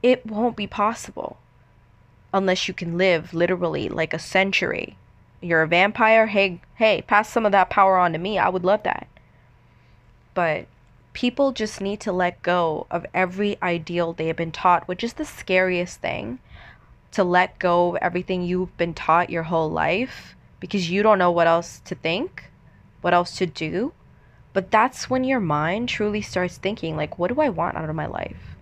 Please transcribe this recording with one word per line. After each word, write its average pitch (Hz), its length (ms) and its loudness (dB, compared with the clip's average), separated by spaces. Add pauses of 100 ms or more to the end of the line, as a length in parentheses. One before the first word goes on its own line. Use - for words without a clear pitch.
It 254 220 4
won't 226 320 -2
be 202 100 -6
possible - 720 -4 (920)
unless 190 360 0
you 185 60 -8
can 170 220 -6
live 175 380 2
literally, 170 540 0
like, - 260 -4
a 160 40 -6
century. - 800 -2 (440)
You're 165 220 2
a 160 60 2
vampire? 214 580 4
Hey, 196 340 0 (160)
hey, 220 260 2
pass 214 260 2
some 226 180 0
of 196 60 4
that 190 180 4
power 190 280 6
on 175 140 4
to 160 60 -4
me. 196 200 -4
I 170 100 2
would 180 160 -2
love 208 200 2
that. - 220 -4 (1300)
But 165 320 -2 (460)
people 262 400 0
just 214 280 -6
need 196 200 -6
to 202 120 -4
let 180 300 -2
go 170 480 0
of 170 220 -6
every 185 500 -2
ideal 170 500 -2
they 170 140 -4
have 165 100 -2
been 165 160 -6
taught, 175 360 2
which 185 160 -6
is 233 100 -6
the 311 100 -8
scariest 185 760 0
thing. 226 380 -6 (760)
To 196 120 2
let 180 340 2
go 175 320 2
of 175 120 -6
everything 180 400 -2
you've 180 340 -4
been 170 180 -2
taught - 360 2
your 170 140 -4
whole 160 260 0
life, 160 680 -4 (240)
because 180 300 -4
you 196 120 0
don't 214 160 6
know 180 120 4
what 170 160 4
else 170 400 0
to - 80 -8
think, 190 500 -4 (560)
what 175 140 2
else 175 240 2
to 185 80 0
do. 170 460 -4 (600)
But 185 180 -4
that's 226 380 2
when 254 160 -2
your 262 160 0
mind 170 480 -2
truly 208 320 -2
starts 180 380 -4
thinking, 165 380 -4
like, 151 220 -6
"What 175 100 0
do 254 120 -2
I 302 80 2
want 170 280 -4
out 156 120 -6
of 156 80 -4
my 151 100 -4
life?" - 560 -10